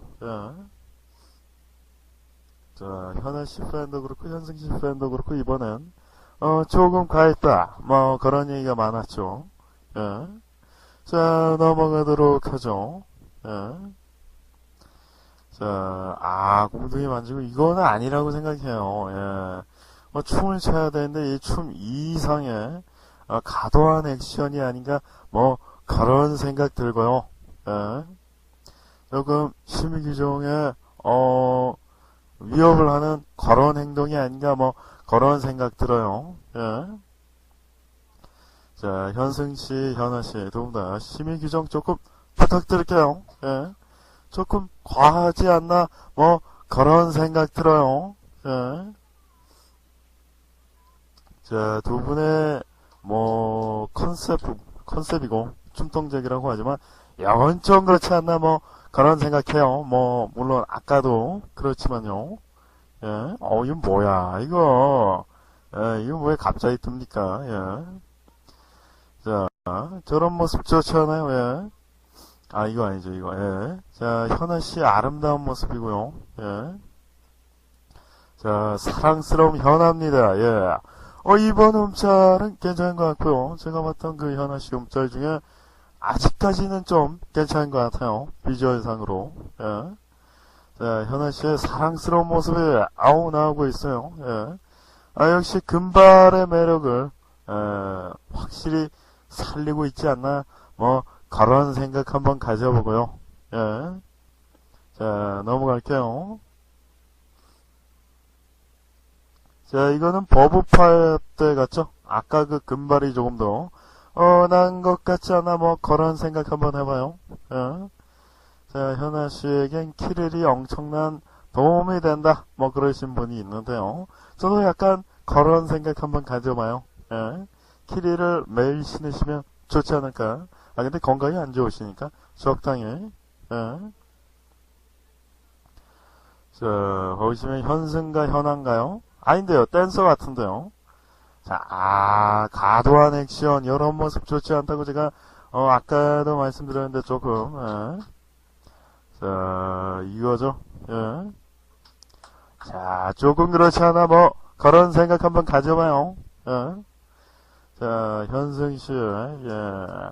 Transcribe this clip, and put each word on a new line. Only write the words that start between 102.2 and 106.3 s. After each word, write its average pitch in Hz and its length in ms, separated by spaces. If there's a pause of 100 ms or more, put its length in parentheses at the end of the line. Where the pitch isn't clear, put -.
가져보고요. 117 800 (360)
예. 113 400 (1040)
자, 104 480
넘어갈게요. 131 920 (3250)